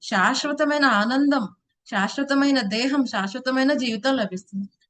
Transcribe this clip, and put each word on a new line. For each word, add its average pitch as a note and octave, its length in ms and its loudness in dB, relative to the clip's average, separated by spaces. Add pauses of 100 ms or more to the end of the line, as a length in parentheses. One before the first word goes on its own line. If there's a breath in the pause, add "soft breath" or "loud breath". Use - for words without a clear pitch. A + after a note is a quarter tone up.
శాశ్వతమైన C#4+ 800 0
ఆనందం, B3+ 640 2 (420)
శాశ్వతమైన C#4 680 0
దేహం, A#3+ 460 0
శాశ్వతమైన B3+ 680 0
జీవితం B3 440 0
లభిస్తుంది. G3 520 -6 (220)